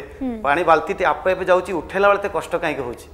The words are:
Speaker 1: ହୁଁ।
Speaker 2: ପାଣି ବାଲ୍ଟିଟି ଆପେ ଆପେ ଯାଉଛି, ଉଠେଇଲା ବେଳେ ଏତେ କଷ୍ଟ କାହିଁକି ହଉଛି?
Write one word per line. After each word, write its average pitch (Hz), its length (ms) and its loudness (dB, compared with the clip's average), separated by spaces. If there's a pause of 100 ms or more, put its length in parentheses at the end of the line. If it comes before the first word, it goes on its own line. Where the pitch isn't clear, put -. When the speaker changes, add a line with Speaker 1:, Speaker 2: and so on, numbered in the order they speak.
(220)
Speaker 1:
ହୁଁ। 233 200 -4
Speaker 2:
ପାଣି 160 220 2
ବାଲ୍ଟିଟି 165 400 2
ଆପେ 165 280 0
ଆପେ 180 140 -2
ଯାଉଛି, 185 280 2
ଉଠେଇଲା 185 340 0
ବେଳେ 196 120 4
ଏତେ 202 100 -4
କଷ୍ଟ 160 260 -4
କାହିଁକି 151 260 -2
ହଉଛି? 120 320 -8